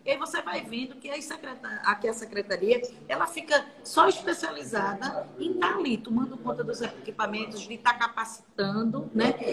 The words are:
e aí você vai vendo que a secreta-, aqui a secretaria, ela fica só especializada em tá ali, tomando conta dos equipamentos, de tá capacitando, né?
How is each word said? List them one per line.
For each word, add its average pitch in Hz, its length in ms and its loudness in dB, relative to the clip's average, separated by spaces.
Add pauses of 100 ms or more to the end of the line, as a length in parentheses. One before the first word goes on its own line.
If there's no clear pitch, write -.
e 269 60 0
aí 294 40 2
você 320 240 -2
vai 294 220 -4
vendo 240 340 -6
que 285 140 -12
a 294 100 -6
secreta-, 254 640 -8
aqui 208 240 2
a 220 60 0
secretaria, 208 680 2 (260)
ela - 200 0
fica 294 360 2 (200)
só 339 260 6
especializada 294 1200 -2 (100)
em 349 160 -2
tá 359 220 2
ali, 277 220 2
tomando 247 400 0
conta 240 260 -4
dos 240 160 -4
equipamentos, 214 800 -4
de 226 160 -10
tá 233 160 6
capacitando, 226 1200 -2
né? 226 200 6 (180)